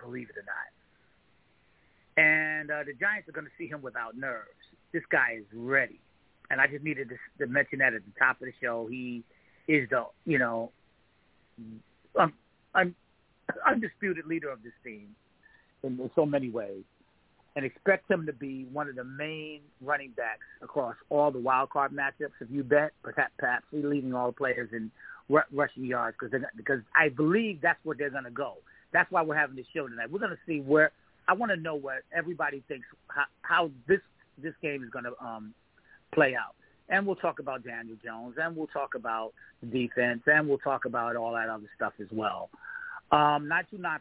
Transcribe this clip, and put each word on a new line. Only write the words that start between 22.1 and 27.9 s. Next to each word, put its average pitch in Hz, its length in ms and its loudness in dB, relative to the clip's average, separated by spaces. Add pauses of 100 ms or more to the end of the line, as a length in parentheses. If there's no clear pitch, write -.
If 117 100 -12
you 139 120 -2
bet, 147 300 6 (100)
perhaps, 123 340 -2
perhaps 120 340 0
he's 147 120 -4
leading 139 300 0
all 123 140 2
the 120 60 -2
players 123 380 -2
in 113 200 -6 (380)
ru-, 147 120 8 (100)
rushing 139 340 -2
yards 120 340 -2
'cause 120 120 -8
they're 127 80 2
gonna, 98 180 -6
because 120 240 0 (140)
I 156 140 6
believe 165 520 2
that's 170 220 2
where 156 120 -6